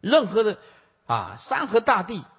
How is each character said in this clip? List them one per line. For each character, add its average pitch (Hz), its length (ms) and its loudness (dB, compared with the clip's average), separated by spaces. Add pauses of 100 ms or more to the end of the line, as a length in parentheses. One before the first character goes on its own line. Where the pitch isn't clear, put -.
任 247 280 2
何 214 160 2
的， 214 160 -2 (460)
啊， 98 300 -4
山 277 300 -4
河 220 140 2
大 220 240 2
地 190 200 -10 (140)